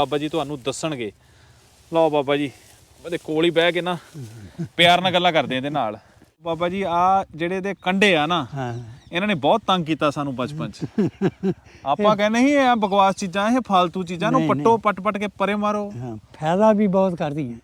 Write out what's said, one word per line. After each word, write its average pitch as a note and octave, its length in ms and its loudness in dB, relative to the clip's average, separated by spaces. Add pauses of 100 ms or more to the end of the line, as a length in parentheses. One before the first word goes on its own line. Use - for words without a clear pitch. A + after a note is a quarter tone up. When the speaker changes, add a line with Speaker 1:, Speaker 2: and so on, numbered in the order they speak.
Speaker 1:
ਬਾਬਾ C#3+ 180 0
ਜੀ D3+ 100 -6
ਤੁਹਾਨੂੰ C#3+ 340 -4
ਦੱਸਣਗੇ। C3 480 -6 (840)
ਲਓ E3 180 4
ਬਾਬਾ C#3+ 260 0
ਜੀ, C#3+ 140 -2 (540)
ਇਹਦੇ E3+ 140 -6
ਕੋਲ D#3 260 -2
ਹੀ F3 60 2
ਬਹਿ E3 220 2
ਕੇ F3 80 -2
ਨਾ F3 160 -4 (800)
ਪਿਆਰ F3 240 6
ਨਾਲ F#3 120 0
ਗੱਲਾਂ F3 200 2
ਕਰਦੇ C3 220 0
ਆ C3 40 -2
ਇਹਦੇ C#3 120 -4
ਨਾਲ। A2+ 280 -4 (460)
ਬਾਬਾ E3 240 -2
ਜੀ, F#3+ 140 -4
ਆਹ F3+ 420 2 (120)
ਜਿਹੜੇ E3+ 200 -4
ਇਹਦੇ F#3+ 260 -6
ਕੰਡੇ F#3+ 340 4
ਆ D3 100 2
ਨਾ, D#3+ 280 -2
Speaker 2:
ਹਾਂ। A#2+ 240 -6 (340)
Speaker 1:
ਇਹਨਾਂ F#3+ 160 -2
ਨੇ G#3 60 0
ਬਹੁਤ D#3+ 320 2
ਤੰਗ F#3 180 2
ਕੀਤਾ D3+ 260 0
ਸਾਨੂੰ C#3 260 -4
ਬਚਪਨ B2+ 340 -6
'ਚ। - 100 -16 (200)
Speaker 2:
<laughs> - 540 -2 (320)
Speaker 1:
ਆਪਾਂ G3+ 260 2
Speaker 2:
ਇਹ G#3 40 0
Speaker 1:
ਕਹਿੰਦੇ G#3+ 220 0
ਸੀ, C#4 140 4
"ਇਹ B3+ 240 4
ਬਕਵਾਸ G3 380 2
ਚੀਜ਼ਾਂ, G3+ 360 -2
ਇਹ B3+ 160 2
ਫਾਲਤੂ F#3 360 2
ਚੀਜ਼ਾਂ, F3+ 260 -4
ਇਹਨੂੰ B3+ 120 2
Speaker 2:
ਨਹੀਂ, D#3+ 80 0
Speaker 1:
ਪੱਟੋ, D3 220 2
Speaker 2:
ਨਹੀਂ। A3+ 80 4
Speaker 1:
ਪੱਟ-ਪੱਟ G3+ 400 -2
ਕੇ G#3 80 -4
ਪਰੇ G3 280 -2
ਮਾਰੋ।" G#3 420 -4
Speaker 2:
ਹਾਂ, A#2+ 200 -10
ਫਾਇਦਾ F#3 560 2
ਵੀ G#3 140 2
ਬਹੁਤ F#3+ 280 0
ਕਰਦੀਆਂ। C#3+ 500 -6